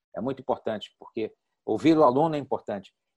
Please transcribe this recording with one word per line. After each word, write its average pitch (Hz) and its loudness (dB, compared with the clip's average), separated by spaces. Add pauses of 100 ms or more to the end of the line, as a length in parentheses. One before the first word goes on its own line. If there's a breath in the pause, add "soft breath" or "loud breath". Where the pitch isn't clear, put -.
(160)
É 90 -8
muito 131 -6
importante, - -6
porque - -10 (340)
ouvir 113 2
o 156 6
aluno 147 4
é 147 -4
importante. 107 -8 (240)